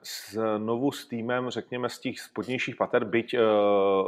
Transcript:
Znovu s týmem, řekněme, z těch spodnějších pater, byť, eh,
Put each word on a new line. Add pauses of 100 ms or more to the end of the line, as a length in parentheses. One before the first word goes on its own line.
(320)
Znovu
s
týmem,
řekněme,
z
těch
spodnějších
pater,
byť,
eh, (680)